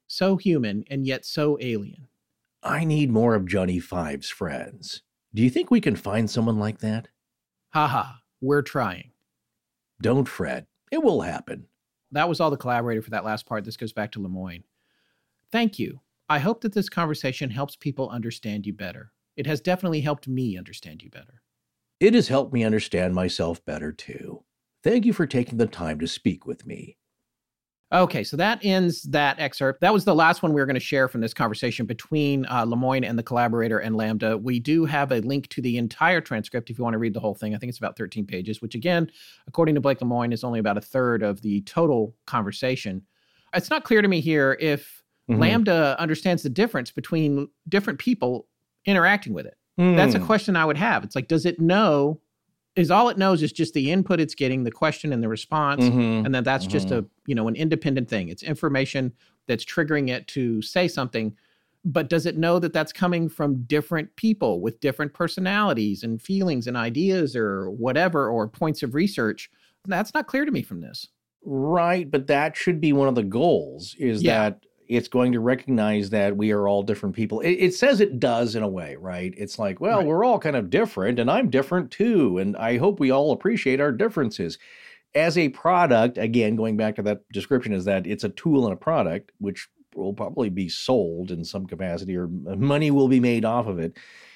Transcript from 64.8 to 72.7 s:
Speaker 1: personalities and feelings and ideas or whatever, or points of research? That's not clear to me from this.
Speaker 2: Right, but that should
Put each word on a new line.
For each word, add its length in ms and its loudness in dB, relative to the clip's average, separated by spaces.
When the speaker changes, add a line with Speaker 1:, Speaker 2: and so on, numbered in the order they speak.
Speaker 1:
personalities 920 -2
and 160 -4
feelings 460 -2
and 100 -6
ideas 600 0
or 340 -2
whatever, 580 0
or 200 0
points 340 -2
of 140 -4
research? 560 -2
That's 280 -2
not 120 -2
clear 180 0
to 60 -2
me 120 -2
from 180 -12
this. 260 -16
Speaker 2:
Right, 640 2
but 180 0
that 300 2
should 240 0